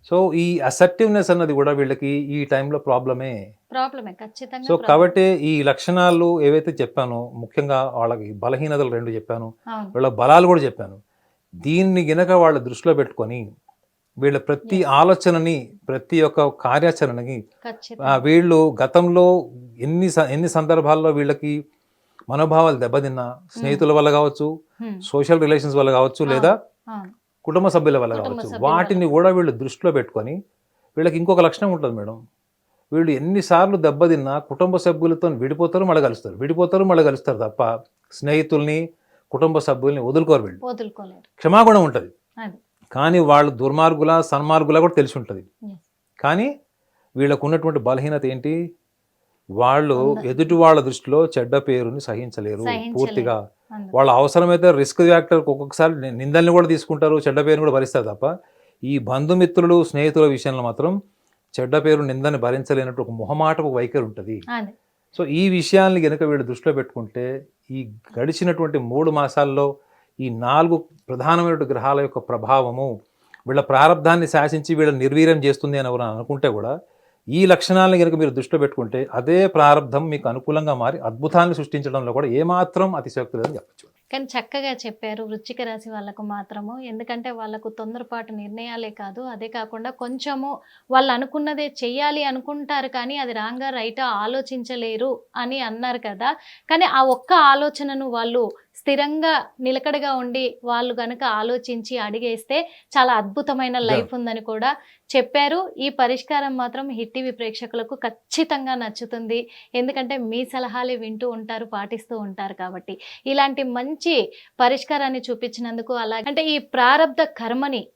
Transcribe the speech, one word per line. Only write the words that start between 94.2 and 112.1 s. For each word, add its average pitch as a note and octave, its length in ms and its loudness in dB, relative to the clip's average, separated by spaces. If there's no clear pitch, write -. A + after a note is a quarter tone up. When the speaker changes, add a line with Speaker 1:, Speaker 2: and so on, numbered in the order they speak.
Speaker 2:
అని B3 240 -8
అన్నారు A#3+ 380 -8
కదా. A#3 400 -6
కానీ E4+ 160 4
ఆ C4 160 2
ఒక్క C4 320 2
ఆలోచనను C#4 760 2
వాళ్ళు A#3 420 -4
స్థిరంగా D4 540 0
నిలకడగా C#4 460 -2
ఉండి B3 240 -6
వాళ్ళు A#3+ 320 -2
గనుక A#3+ 220 -8
ఆలోచించి A#3+ 540 -6
అడిగేస్తే A3+ 500 -6
చాలా B3+ 260 4
అద్భుతమైన B3+ 600 -4
Speaker 1:
Yeah. A3+ 100 -2
Speaker 2:
లైఫ్ A#3 260 -2
ఉందని A3+ 240 -8
కూడా A3 180 -2
చెప్పారు. C#4+ 460 0
ఈ - 20 -2
పరిష్కారం C4+ 640 -2
మాత్రం B3 240 -8
హిట్ A3+ 180 -10
టీవీ C4 240 -6
ప్రేక్షకులకు A3+ 560 -10
ఖచ్చితంగా C4+ 760 -6
నచ్చుతుంది. A#3 580 -8
ఎందుకంటే C4 360 -4
మీ A#3 100 -6
సలహాలే B3+ 500 -6
వింటూ A3 240 -8
ఉంటారు, A3 280 -12
పాటిస్తూ A3 400 -10